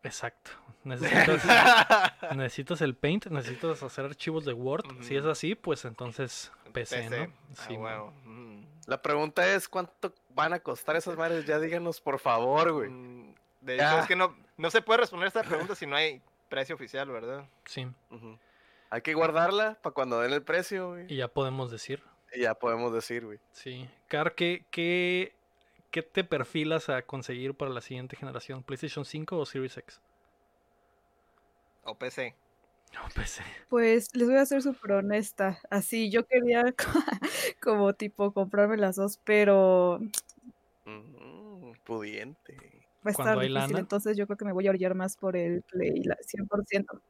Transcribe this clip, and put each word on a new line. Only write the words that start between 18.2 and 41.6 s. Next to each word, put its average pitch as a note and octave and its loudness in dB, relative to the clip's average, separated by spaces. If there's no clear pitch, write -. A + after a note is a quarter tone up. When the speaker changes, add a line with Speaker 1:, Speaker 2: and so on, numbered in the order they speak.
Speaker 3:
Hay A#2 -4
que D#3 -2
guardarla F3 2
pa' D#3 -4
cuando B2+ 0
den B2 2
el C#3+ 0
precio, F3+ -4
güey. F3 -14
Speaker 1:
Y C#3+ -6
ya B2+ -4
podemos C3 -4
decir. B2 -10
Speaker 3:
Y B2 -2
ya A2+ 2
podemos A#2+ 0
decir, A#2 -4
güey. G#2+ -14
Speaker 1:
Sí. B2+ -14
Car, D#3 -2
¿qué, F3 -2
qué, F3+ 0
qué D#3+ -4
te - -2
perfilas D#3 -2
a B2+ -2
conseguir C3 -8
para C3+ -6
la A#2+ -6
siguiente B2+ -12
generación? C3 -12
¿PlayStation C#3 -8
cinco D#3 -8
o C#3+ -2
Series C3 -8
X? - -20
Speaker 2:
O A2+ -12
P B2 -8
C. B2 -8
Speaker 1:
O - -12
P - -4
C. - -12
Speaker 4:
Pues, A#3 4
les A#3+ 4
voy C4 6
a C#4 6
ser C#4 2
súper C4 -2
honesta. G3+ 0
Así, G#3 0
yo A3+ 2
quería A#3+ 4
<laughs> B3+ -6
co-, - 2
como G#3 4
tipo G#3 -2
comprarme G3+ 2
las F#3+ 2
dos, G3 -2
pero F#3+ 6
Speaker 3:
Mm, B2+ -18